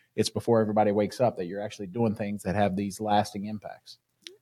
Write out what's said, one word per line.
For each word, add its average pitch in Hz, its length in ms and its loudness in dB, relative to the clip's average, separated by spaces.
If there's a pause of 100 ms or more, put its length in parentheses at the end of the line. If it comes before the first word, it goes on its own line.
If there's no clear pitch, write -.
(180)
it's 104 120 2
before 113 300 2
everybody 107 320 4
wakes 104 300 0
up 113 160 2
that 92 80 -4
you're 98 160 -6
actually 104 260 -10
doing 107 280 0
things 101 280 -6
that 95 120 -2
have 101 200 2
these 101 240 -4
lasting 104 460 0
impacts. - 520 -14 (440)